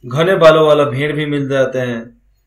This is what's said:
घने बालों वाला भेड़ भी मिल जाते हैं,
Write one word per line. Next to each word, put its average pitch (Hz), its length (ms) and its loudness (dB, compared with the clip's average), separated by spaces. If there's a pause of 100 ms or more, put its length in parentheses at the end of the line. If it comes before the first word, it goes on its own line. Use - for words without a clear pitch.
घने 165 300 -2
बालों 160 320 4
वाला 147 160 4
भेड़ 139 300 -4
भी 147 120 -6
मिल 143 240 -4
जाते 131 300 -2
हैं, 120 420 -10 (260)